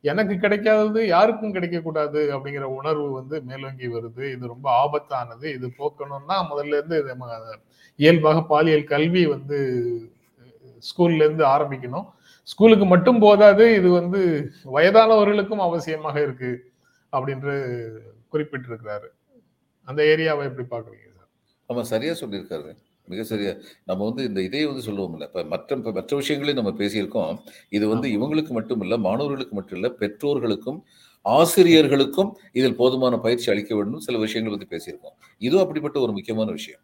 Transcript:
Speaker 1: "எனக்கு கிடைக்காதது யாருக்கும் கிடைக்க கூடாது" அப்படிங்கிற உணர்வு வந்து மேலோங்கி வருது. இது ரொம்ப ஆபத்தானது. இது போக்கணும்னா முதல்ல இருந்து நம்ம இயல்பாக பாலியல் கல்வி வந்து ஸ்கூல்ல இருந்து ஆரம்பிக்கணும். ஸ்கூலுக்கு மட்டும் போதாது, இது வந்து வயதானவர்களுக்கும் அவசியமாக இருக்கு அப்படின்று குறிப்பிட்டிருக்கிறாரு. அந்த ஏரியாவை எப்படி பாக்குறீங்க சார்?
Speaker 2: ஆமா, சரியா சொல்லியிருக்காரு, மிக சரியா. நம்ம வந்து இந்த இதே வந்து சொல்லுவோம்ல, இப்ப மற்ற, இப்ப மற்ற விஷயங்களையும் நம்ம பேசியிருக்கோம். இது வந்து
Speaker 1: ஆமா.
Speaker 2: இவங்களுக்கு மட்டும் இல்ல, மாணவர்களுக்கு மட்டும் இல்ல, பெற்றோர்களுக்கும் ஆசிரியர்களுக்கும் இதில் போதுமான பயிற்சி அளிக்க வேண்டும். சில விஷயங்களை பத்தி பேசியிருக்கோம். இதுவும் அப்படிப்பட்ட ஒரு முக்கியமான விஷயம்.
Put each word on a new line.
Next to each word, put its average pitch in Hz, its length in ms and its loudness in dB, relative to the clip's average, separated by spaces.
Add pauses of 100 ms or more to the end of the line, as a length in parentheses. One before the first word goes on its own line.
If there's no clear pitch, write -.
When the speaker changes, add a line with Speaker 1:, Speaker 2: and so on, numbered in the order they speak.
Speaker 1:
"எனக்கு 190 360 -2
கிடைக்காதது 214 680 2
யாருக்கும் 214 440 2
கிடைக்க 175 300 -4
கூடாது" 151 560 -2
அப்படிங்கிற 139 240 -10
உணர்வு 143 500 -4
வந்து 135 300 -10
மேலோங்கி 131 460 -12
வருது. 117 440 -8
இது 123 160 -10
ரொம்ப 127 240 -4
ஆபத்தானது. 135 840 -2
இது 127 260 -10
போக்கணும்னா 143 720 -6
முதல்ல 147 140 -6
இருந்து 147 380 -2
நம்ம 123 340 -10 (580)
இயல்பாக 156 480 4
பாலியல் 156 400 2
கல்வி 160 420 2
வந்து 135 560 -2 (1000)
ஸ்கூல்ல 170 360 0
இருந்து 156 300 4
ஆரம்பிக்கணும். 139 600 0 (380)
ஸ்கூலுக்கு 214 420 6
மட்டும் 185 340 6
போதாது, 208 560 8
இது 180 140 4
வந்து 175 640 0 (220)
வயதானவர்களுக்கும் 208 880 4
அவசியமாக 156 600 -4
இருக்கு 127 500 -6 (400)
அப்படின்று 131 800 -6 (420)
குறிப்பிட்டிருக்கிறாரு. 120 760 -8 (760)
அந்த 147 200 -2
ஏரியாவை 156 400 2
எப்படி 127 240 -10
பாக்குறீங்க 110 420 -14
சார்? - 180 -20 (420)
Speaker 2:
ஆமா, 120 120 -4
சரியா 117 320 -4
சொல்லியிருக்காரு, 90 600 -10 (300)
மிக 95 180 -10
சரியா. 101 300 -4 (300)
நம்ம 95 220 -4
வந்து 120 180 -4
இந்த 101 180 -4
இதே 131 240 -4
வந்து 123 260 -8
சொல்லுவோம்ல, 87 300 -8
இப்ப 85 220 -8
மற்ற, 92 320 -6
இப்ப 123 160 -8
மற்ற 143 260 -6
விஷயங்களையும் 139 480 -2
நம்ம 101 180 -4
பேசியிருக்கோம். 101 540 -4 (320)
இது 104 180 0
வந்து 123 220 -2
Speaker 1:
ஆமா. - 20 -2
Speaker 2:
இவங்களுக்கு 151 380 -2
மட்டும் 113 320 -6
இல்ல, 98 160 -2
மாணவர்களுக்கு 127 580 -4
மட்டும் 92 240 -10
இல்ல, 113 100 -2
பெற்றோர்களுக்கும் 123 960 -4 (420)
ஆசிரியர்களுக்கும் 156 1040 4 (200)
இதில் 127 240 0
போதுமான 127 420 2
பயிற்சி 117 340 -2
அளிக்க 104 240 -2
வேண்டும். 104 240 -4
சில 120 180 -6
விஷயங்களை 110 420 -4
பத்தி 98 160 -14
பேசியிருக்கோம். - 480 -16 (140)
இதுவும் 143 240 -2
அப்படிப்பட்ட 147 380 -4
ஒரு 113 120 -2
முக்கியமான 107 400 -6
விஷயம். - 320 -14